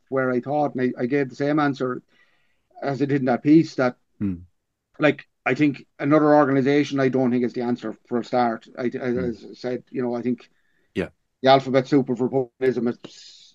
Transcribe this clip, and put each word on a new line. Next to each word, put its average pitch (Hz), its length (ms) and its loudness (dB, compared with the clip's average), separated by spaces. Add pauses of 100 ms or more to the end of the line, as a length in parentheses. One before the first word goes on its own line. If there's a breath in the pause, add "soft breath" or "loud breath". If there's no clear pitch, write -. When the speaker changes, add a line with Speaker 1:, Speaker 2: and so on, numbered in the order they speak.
(100)
Speaker 1:
where 131 200 0
I 123 100 0
thought, 139 340 -2
and 131 80 -2
I, 123 220 -2
I - 20 0
gave 139 240 -2
the 127 60 -16
same 143 220 0
answer 135 440 -2 (800)
as 131 180 -4
I 139 60 0
did 139 140 0
in 127 60 -2
that 120 160 0
piece, 151 340 4
that, 127 200 -2 (240)
Speaker 2:
Mm. 92 220 -4 (560)
Speaker 1:
like, 143 280 0 (200)
I 127 60 0
think 139 340 0 (120)
another 147 360 4
organisation, 139 680 2
I 131 100 2
don't 127 200 0
think 123 140 0
is 117 80 -4
the 131 80 -6
answer 120 340 -4 (120)
for 123 120 -4
a 110 60 -4
start. 120 420 -2 (120)
I, 127 60 -6
I, 120 40 -4
Speaker 2:
Mm. 123 400 -4
Speaker 1:
as 113 220 -10
I 107 40 -20
said, 123 360 -8
you 127 100 -8
know, 120 140 -4
I 120 80 -6
think 123 260 -4 (460)
Speaker 2:
Yeah. 90 160 -4 (320)
Speaker 1:
the 131 80 4
alphabet 135 360 2
soup 135 220 0
of 120 140 -4
republicanism, 123 680 -2
it's, - 680 -14